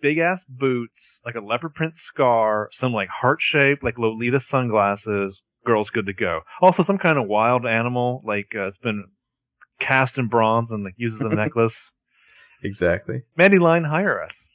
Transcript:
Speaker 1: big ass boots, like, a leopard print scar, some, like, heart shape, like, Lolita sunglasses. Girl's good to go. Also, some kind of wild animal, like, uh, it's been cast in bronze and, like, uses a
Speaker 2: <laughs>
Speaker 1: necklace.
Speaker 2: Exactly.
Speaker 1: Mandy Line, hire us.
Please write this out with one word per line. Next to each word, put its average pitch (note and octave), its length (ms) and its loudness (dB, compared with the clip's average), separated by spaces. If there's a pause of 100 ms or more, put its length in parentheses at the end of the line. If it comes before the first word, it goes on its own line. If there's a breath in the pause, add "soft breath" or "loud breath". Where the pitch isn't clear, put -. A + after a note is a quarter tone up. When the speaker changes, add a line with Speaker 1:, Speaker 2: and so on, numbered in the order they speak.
Speaker 1:
big D3 160 0
ass F3 320 -2
boots, B2+ 760 -6
like, A#2 120 -12
a A#2 60 -6
leopard B2 340 -6
print D#3+ 200 -6
scar, A2 760 0
some, B2+ 220 -4
like, G2 160 -2
heart - 340 0
shape, C#3 400 2
like, A#2+ 160 -4
Lolita A#2 400 0
sunglasses. G2+ 1040 0 (220)
Girl's A2 240 2
good A2 160 -4
to G2 80 -6
go. F2 280 -4 (200 loud breath)
Also, F#3 200 6
some G3 160 0
kind D#3+ 200 2
of A#2+ 100 0
wild A2+ 380 2
animal, B2 600 -2
like, G#2 300 -4
uh, G2 120 -4
it's G2 100 -12
been G#2 260 -6 (760)
cast C3 380 0
in B2+ 100 -4
bronze A2+ 440 2
and, G#2 140 -8
like, F#2 100 -10
uses A2+ 240 -6
a A2 100 -4
Speaker 2:
<laughs> G#2+ 60 0
Speaker 1:
necklace. A2 560 -2 (720 soft breath)
Speaker 2:
Exactly. F#2+ 600 -4 (120)
Speaker 1:
Mandy F#3+ 240 6
Line, E3+ 240 4
hire D#3 380 -2
us. - 340 -16